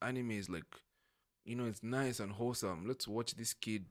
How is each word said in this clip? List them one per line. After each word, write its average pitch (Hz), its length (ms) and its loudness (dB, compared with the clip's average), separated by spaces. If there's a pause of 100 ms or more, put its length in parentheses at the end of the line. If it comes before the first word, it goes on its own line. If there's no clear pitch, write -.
anime 123 300 2
is 98 160 0
like, 85 160 -2 (800)
you 117 120 -2
know, 123 100 2
it's 107 160 -2
nice 123 380 2
and 101 120 -2
wholesome. 101 560 0
Let's 131 180 -2
watch 113 280 0
this 113 180 -2
kid 107 380 -2